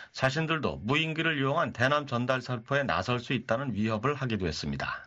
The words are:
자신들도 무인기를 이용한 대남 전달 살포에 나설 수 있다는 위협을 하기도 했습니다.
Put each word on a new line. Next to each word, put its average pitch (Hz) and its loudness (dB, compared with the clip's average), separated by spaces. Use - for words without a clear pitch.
자신들도 135 0
무인기를 156 0
이용한 139 0
대남 143 2
전달 123 0
살포에 127 -2
나설 117 0
수 - -4
있다는 127 0
위협을 110 0
하기도 113 -2
했습니다. 73 -4